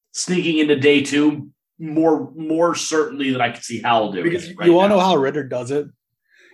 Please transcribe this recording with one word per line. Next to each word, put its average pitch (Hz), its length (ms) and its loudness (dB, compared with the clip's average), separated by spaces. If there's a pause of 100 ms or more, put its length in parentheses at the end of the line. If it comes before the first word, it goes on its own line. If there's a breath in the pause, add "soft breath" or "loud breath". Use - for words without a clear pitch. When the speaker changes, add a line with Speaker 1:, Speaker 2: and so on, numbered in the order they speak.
(140)
Speaker 1:
sneaking 170 460 -2
into 147 180 2
day 143 260 4
two 147 460 0 (280)
more, 156 580 0
more 160 380 0
certainly 139 580 -4
than 127 100 -2
I 117 100 0
could - 120 -16
see 110 180 -8
Howell 117 320 0
doing 92 100 -6
Speaker 2:
Because 170 220 -4
Speaker 1:
it - 60 -16
Speaker 2:
you - 60 -16
Speaker 1:
right 175 140 4
Speaker 2:
wanna 185 180 6
Speaker 1:
now. 208 60 4
Speaker 2:
know 180 60 4
how 185 160 2
Ridder 139 260 -2
does 123 280 -8
it? 143 160 -4 (680 soft breath)